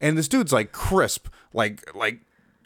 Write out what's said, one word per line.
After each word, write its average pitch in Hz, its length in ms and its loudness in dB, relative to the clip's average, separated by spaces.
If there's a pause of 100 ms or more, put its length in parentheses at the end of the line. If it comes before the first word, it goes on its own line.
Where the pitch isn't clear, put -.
and 156 180 0
this 156 100 -2
dude's, 233 240 2
like, 110 200 0
crisp, - 560 0 (240)
like, 107 420 -4
like, 110 260 -2 (460)